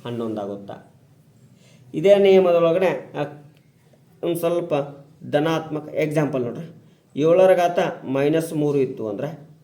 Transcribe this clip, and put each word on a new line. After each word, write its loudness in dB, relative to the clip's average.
ಹನ್ನೊಂದು -6
ಆಗುತ್ತಾ? -12
ಇದೇ 4
ನಿಯಮದೊಳಗಡೆ, 4
ಆ, -6
ಒಂದು -4
ಸ್ವಲ್ಪ -2
ಧನಾತ್ಮಕ -2
ಎಕ್ಸಾಂಪಲ್ -2
ನೋಡ್ರಿ. -8
ಏಳರ 6
ಘಾತ 0
ಮೈನಸ್ 0
ಮೂರು 0
ಇತ್ತು -2
ಅಂದ್ರೆ -8